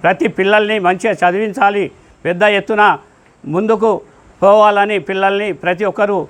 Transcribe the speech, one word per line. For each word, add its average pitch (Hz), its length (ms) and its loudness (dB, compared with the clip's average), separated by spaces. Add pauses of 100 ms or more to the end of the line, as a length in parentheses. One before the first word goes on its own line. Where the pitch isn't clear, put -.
ప్రతి 190 240 0 (120)
పిల్లల్ని 208 480 0
మంచిగా 190 340 0
చదివించాలి, 202 640 0 (400)
పెద్ద 175 180 -2 (160)
ఎత్తున 208 240 0 (720)
ముందుకు 214 360 0 (500)
పోవాలని 208 560 4 (120)
పిల్లల్ని 196 400 -2 (140)
ప్రతి 180 280 -2
ఒక్కరూ 202 260 -2 (120)